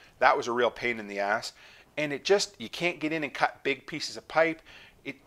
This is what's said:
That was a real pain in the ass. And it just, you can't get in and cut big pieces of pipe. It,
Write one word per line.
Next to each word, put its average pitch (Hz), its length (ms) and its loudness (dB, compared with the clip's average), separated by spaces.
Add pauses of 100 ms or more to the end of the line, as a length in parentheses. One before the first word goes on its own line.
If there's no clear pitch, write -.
(200)
That 139 180 6
was 131 100 -2
a 120 60 -2
real 120 180 2
pain 120 280 -4
in 104 80 -10
the 101 120 -6
ass. 101 320 0 (460)
And 147 160 -4
it 135 100 -8
just, 196 380 2
you 110 80 -10
can't 170 320 -2
get 151 100 -2
in 156 140 -4
and 127 80 -8
cut - 320 0
big 139 200 -2
pieces - 300 -8
of 113 140 -16
pipe. 160 320 2 (420)
It, 139 240 -10